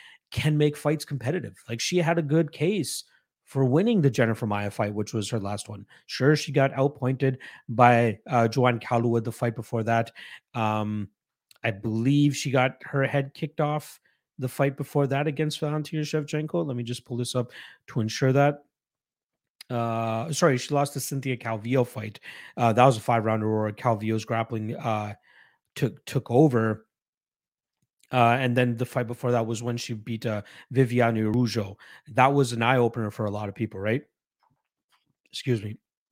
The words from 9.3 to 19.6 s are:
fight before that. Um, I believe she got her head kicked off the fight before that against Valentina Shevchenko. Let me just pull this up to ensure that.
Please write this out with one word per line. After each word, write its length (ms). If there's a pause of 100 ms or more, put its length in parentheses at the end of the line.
fight 220
before 280
that. 300 (420)
Um, 560 (520)
I 80
believe 640
she 160
got 340
her 200
head 300
kicked 260
off 400 (380)
the 100
fight 300
before 300
that 180
against 340
Valentina 440
Shevchenko. 600
Let 80
me 100
just 200
pull 140
this 160
up 180 (360)
to 120
ensure 320
that. 280 (1080)